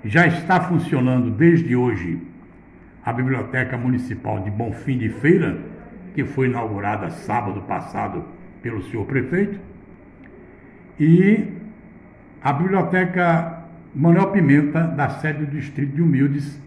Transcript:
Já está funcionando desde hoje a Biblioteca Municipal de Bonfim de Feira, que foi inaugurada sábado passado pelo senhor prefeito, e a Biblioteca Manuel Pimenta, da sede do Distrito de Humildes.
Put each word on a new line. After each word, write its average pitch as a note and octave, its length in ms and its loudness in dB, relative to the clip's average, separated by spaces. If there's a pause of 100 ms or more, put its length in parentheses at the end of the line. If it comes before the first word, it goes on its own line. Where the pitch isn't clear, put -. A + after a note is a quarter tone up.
Já D#3 220 4
está E3+ 340 2
funcionando B2+ 680 0
desde B2 460 4
hoje F2 440 -2 (840)
a A#2+ 80 -4
Biblioteca B2+ 680 -4
Municipal A2 640 -4
de G2+ 80 -6
Bonfim A#2+ 480 -4
de A2 100 -2
Feira, D#3 480 2 (580)
que D#3 100 -2
foi C3 240 -2
inaugurada G#2 640 -4
sábado G2+ 520 -6
passado F#2 600 -8 (360)
pelo A2+ 220 -8
senhor G#2 240 -8
prefeito, F3 540 -2 (1400)
e F3+ 480 6 (960)
a C3+ 100 0
Biblioteca F3+ 1080 0 (320)
Manuel F3 380 4
Pimenta, D3+ 500 4
da C3+ 260 -2
sede D3+ 360 -4
do C#3 80 -8
Distrito C#3+ 420 -6
de E3 80 0
Humildes. C#3+ 640 0